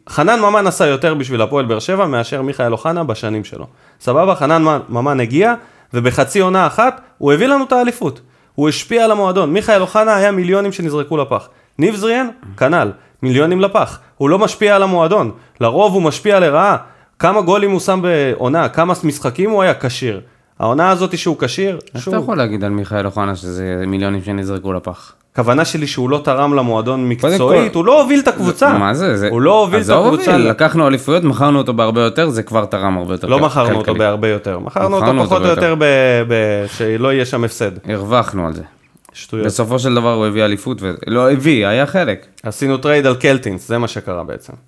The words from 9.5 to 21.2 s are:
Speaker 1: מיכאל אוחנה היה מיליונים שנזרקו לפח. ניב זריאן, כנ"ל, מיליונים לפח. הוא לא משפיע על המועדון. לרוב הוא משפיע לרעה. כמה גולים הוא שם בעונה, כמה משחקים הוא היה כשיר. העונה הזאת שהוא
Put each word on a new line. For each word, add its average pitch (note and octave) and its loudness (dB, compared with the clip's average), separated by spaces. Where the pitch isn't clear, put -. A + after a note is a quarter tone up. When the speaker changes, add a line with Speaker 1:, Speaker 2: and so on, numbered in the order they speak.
Speaker 1:
מיכאל G3+ 2
אוחנה G#3+ 2
היה G3+ 2
מיליונים F#3+ 0
שנזרקו D3+ -4
לפח. C3 -2
ניב F#3+ 2
זריאן, A#3 -2
כנ"ל, C3 2
מיליונים D3 2
לפח. G3 0
הוא C#3 0
לא F#3 4
משפיע G#3 2
על G3 4
המועדון. F3 2
לרוב E3 2
הוא F#3+ 2
משפיע F#3+ 2
לרעה. E3 2
כמה G3 2
גולים G3 2
הוא F#3 0
שם F#3+ 0
בעונה, D3 0
כמה E3 0
משחקים D3+ -2
הוא G3+ 2
היה F3 2
כשיר. B2 -6
העונה C#3+ 2
הזאת F3+ -2
שהוא E3 -2